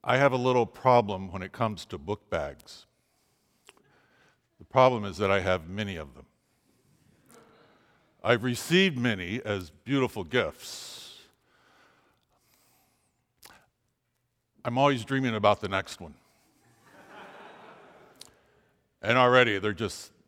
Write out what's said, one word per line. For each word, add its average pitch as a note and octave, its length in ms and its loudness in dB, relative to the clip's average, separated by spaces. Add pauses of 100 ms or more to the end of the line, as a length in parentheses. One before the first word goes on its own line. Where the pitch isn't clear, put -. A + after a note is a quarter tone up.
I B2+ 120 2
have C#3 140 4
a C3 40 -2
little B2 300 2
problem G2+ 640 2
when F#2 80 -10
it F#2+ 120 -12
comes G#2+ 340 -4
to F#2 100 -12
book E2+ 320 -8
bags. - 560 -8 (1700)
The G2 80 -20
problem B2+ 400 4
is F2+ 100 -8
that G2 140 0
I G2 100 4
have F2 260 0
many G2 300 -8
of D2 180 -14
them. - 120 -20 (2000)
I've A2+ 220 0
received D#3+ 540 0
many A2 440 -4
as G2+ 280 -6
beautiful C3 520 -4
gifts. - 1000 -6 (3500)
I'm A#2+ 140 -6
always C3+ 300 2
dreaming C3 300 -2
about G#2 260 4
the G2 80 -6
next F#2+ 320 -6
one. D#2 100 -18 (3000)
And A#2 160 0
already B2 420 6
they're G#2 140 -2
just, - 400 -8 (160)